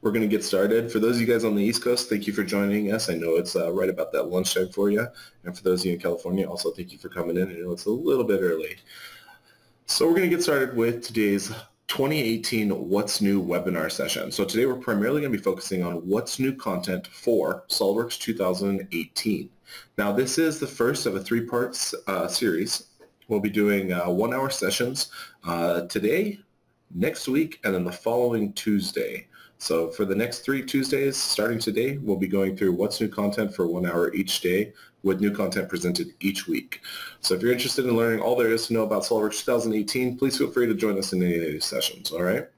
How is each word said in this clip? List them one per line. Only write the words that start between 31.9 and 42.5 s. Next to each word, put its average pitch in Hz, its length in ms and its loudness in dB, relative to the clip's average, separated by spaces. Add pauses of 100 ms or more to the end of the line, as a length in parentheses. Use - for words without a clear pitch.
we'll 104 200 0
be 95 80 2
going 95 300 2
through 95 160 4
what's 98 280 0
new 110 80 0
content 101 460 0
for 92 120 2
one 90 200 0
hour 85 260 2
each - 280 -2
day, 92 340 0 (280)
with 95 180 2
new 101 100 4
content 95 400 -2
presented 85 380 -2 (120)
each 98 260 -2
week. - 360 -4 (380)
So - 140 0
if 92 60 -2
you're 120 120 4
interested 123 340 0
in 120 100 4
learning 113 240 2
all 117 160 2
there 113 160 4
is 113 140 0
to 117 80 -2
know 113 80 4
about 107 220 0
SOLIDWORKS 107 340 2
two - 120 -2
thousand 113 240 2
eighteen, 127 440 0
please 135 180 2
feel - 140 0
free 123 160 2
to 110 80 2
join 104 240 0
us 95 160 -4
in 90 80 2
any 87 140 2
of 85 60 0
these 76 220 -4
sessions, - 460 -4
all 82 120 -4
right? 92 360 0